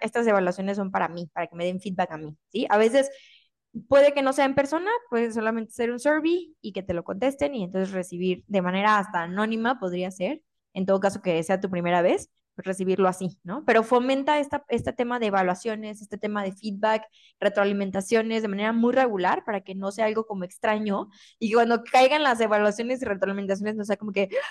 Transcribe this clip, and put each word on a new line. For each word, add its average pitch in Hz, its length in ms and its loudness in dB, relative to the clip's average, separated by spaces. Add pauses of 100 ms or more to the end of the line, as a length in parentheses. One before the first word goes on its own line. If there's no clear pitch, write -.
estas 233 260 -2
evaluaciones 196 500 2
son 190 140 -4
para 190 180 0
mí, 175 240 -8
para 170 140 -6
que 175 80 -20
me 170 100 -4
den 180 160 -4
feedback 180 300 -4
a 156 60 -8
mí", 156 200 -12 (120)
¿sí? 233 200 -4
A 208 80 4
veces 262 320 4 (800)
puede 285 260 8
que 285 80 0
no 269 120 2
sea 277 120 2
en 269 100 0
persona, 302 340 0 (200)
puede 233 220 0
solamente 226 420 -2
ser 233 180 -2
un 247 80 -6
survey 311 640 0
y 214 120 -10
que 190 100 -6
te 190 100 -6
lo 170 100 -4
contesten 269 520 -2
y 208 80 -4
entonces 190 300 -4
recibir 180 540 -4
de 196 140 0
manera 196 380 2
hasta 190 240 -4
anónima 220 560 -2
podría 180 320 -4
ser, 190 300 -6 (320)
en 190 120 -4
todo 190 140 2
caso 196 220 -2
que 165 220 0
sea 190 160 0
tu 190 100 -4
primera 175 320 0
vez, 254 280 2 (260)
pues - 120 -14
recibirlo 190 420 2
así, 185 340 -4
¿no? 208 220 -10
Pero 226 180 4
fomenta 269 560 2
esta, 285 300 -4
este 240 240 -2
tema 247 260 -4
de 226 80 0
evaluaciones, 208 760 -2
este 202 160 -14
tema 208 260 -4
de 196 100 -6
feedback, 214 520 -2 (340)
retroalimentaciones 202 1040 0
de 214 60 -2
manera 202 240 -2
muy 233 220 2
regular 233 520 2
para 202 160 -4
que 190 140 -12
no 196 160 -6
sea 220 140 -2
algo 220 200 -2
como 190 200 -6
extraño 214 640 -2 (280)
y 220 120 -2
que 214 60 2
cuando 233 280 4
caigan 262 400 4
las 240 160 2
evaluaciones 214 640 0
y 254 40 -6
retroalimentaciones 196 680 -2
no 214 80 -6
sea 202 140 -2
como 214 160 -8
que, 196 160 0 (220)